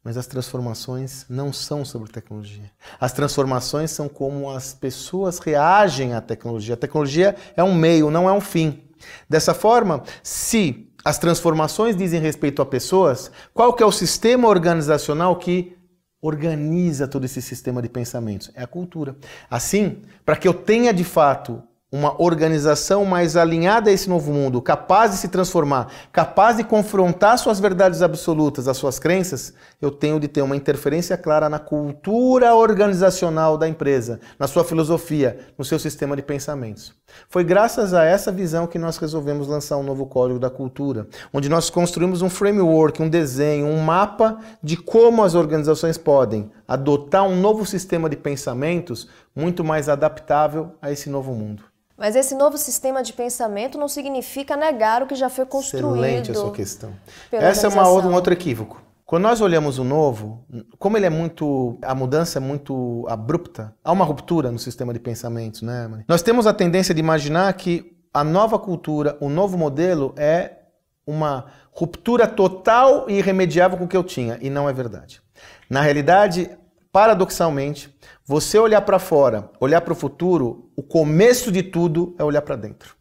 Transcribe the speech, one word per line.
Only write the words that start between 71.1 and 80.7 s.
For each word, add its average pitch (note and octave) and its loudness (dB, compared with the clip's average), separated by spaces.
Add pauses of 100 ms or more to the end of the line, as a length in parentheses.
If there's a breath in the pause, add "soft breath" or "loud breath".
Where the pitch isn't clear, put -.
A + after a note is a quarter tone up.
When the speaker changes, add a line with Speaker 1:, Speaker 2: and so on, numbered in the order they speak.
Speaker 1:
ruptura A3+ 0
total A3+ 2
e G3 0
irremediável F#3 2
com F3+ -6
o F3 -8
que F#3+ -2
eu F3+ 2
tinha, A#2+ -6
e C3+ -6
não C#3+ -2
é C3+ -2
verdade. A#2+ -10 (480 loud breath)
Na C3 0
realidade, E3 4 (400)
paradoxalmente, F3 2 (320 soft breath)
você D3+ 0
olhar G#3+ 6
pra G3+ 2
fora, C3 2 (100)
olhar D#3 4
pro E3+ -4
futuro, C#3+ -2